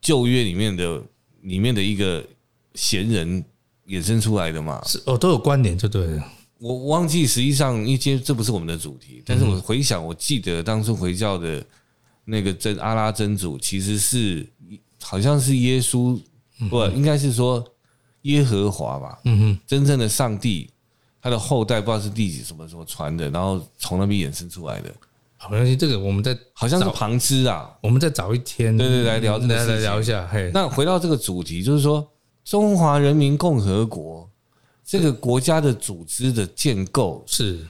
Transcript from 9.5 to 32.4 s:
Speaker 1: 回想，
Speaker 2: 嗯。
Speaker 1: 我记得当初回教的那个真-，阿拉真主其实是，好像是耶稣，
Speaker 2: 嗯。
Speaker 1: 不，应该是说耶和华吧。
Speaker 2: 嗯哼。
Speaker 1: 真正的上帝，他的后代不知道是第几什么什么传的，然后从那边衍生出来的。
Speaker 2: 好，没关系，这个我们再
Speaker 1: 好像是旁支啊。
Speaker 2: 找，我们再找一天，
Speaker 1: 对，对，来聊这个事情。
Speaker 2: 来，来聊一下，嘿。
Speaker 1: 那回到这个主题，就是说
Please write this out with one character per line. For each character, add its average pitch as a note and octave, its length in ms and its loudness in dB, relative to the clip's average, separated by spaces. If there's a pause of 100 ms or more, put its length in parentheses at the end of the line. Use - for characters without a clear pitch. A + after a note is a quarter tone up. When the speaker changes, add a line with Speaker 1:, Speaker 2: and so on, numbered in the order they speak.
Speaker 1:
回 A#2+ 220 0
想， A2+ 180 0
Speaker 2:
嗯。 D#2+ 60 -8
Speaker 1:
我 E2+ 80 -8
记 C3+ 240 -4
得 E2+ 240 -4
当 A2 180 -2
初 A2 140 0
回 F2+ 180 -2
教 G2 240 -2
的 E2 260 -6 (600)
那 G#2+ 160 -4
个 F#2+ 120 0
真-， G#2 260 -4
阿 A2 160 -2
拉 A2 160 0
真 G#2 260 -2
主 D#2+ 220 -6
其 - 220 -4
实 G#2 180 -2
是， G2+ 480 -2 (560)
好 - 180 -4
像 C#3+ 180 2
是 C3+ 180 2
耶 B2+ 240 2
稣， B2 360 0 (440)
Speaker 2:
嗯。 A2 80 -4
Speaker 1:
不， A#2 120 0 (140)
应 C3+ 80 0
该 D3 160 2
是 C#3 140 0
说 B2 300 0 (600)
耶 D3 220 2
和 G#2 260 2
华 C#2 300 -6
吧。 C2+ 240 -14
Speaker 2:
嗯 A#2 160 4
哼。 G#2 260 4
Speaker 1:
真 C#3 180 2
正 C#3 140 4
的 A2+ 100 0
上 A2 300 0
帝， G2 320 -2 (500)
他 - 80 -4
的 A#2+ 80 0
后 A2+ 280 0
代 A2 160 0
不 G2+ 100 -4
知 A2 60 0
道 G#2+ 40 -2
是 G2+ 80 -6
第 G#2 220 -2
几 C2 140 -10
什 E2 100 -14
么 D#2+ 140 -18
什 E2 80 -18
么 E2 80 -14
传 D#2 320 -6
的， D#2+ 140 -4
然 E2 120 -2
后 F#2+ 180 -2 (160)
从 - 220 -4
那 G2 80 0
边 G2 240 0
衍 - 40 -10
生 F2 140 -12
出 E2 200 -14
来 G#1 120 -8
的。 G1+ 140 -14 (420)
Speaker 2:
好， - 140 -16
没 G#2 80 0
关 B2 80 4
系， C3 100 4
这 D#3+ 100 0
个 B2 120 0
我 G2 120 -2
们 G2+ 140 2
再 B2+ 100 0 (200)
Speaker 1:
好 - 120 -4
像 E3 140 2
是 F#3+ 100 2
旁 A#2 280 -2
支 C3 260 2
啊。 F2 240 -2
Speaker 2:
找， - 140 -20
我 G#2+ 80 0
们 B2+ 100 6
再 E3 80 2
找 G2 260 -2
一 A#2+ 40 0
天， A2+ 360 0
Speaker 1:
对， B2 140 4
对， B2+ 140 4
来 A2+ 160 2
聊 A2 200 0
这 B2 80 0
个 A#2 120 4
事 A#2 80 2
情。 A2+ 80 2
Speaker 2:
来， - 0 -
来 A2 80 0
聊 G#2 180 0
一 - 20 0
下， G#2+ 300 -2
嘿。 F#2+ 220 -2
Speaker 1:
那 F#3+ 120 2
回 C#3 200 0
到 F3+ 120 2
这 E3+ 80 -2
个 D#3+ 80 4
主 F2+ 280 -4
题， E2+ 200 -6
就 C3+ 120 2
是 D3 80 4
说 D3 260 2 (360)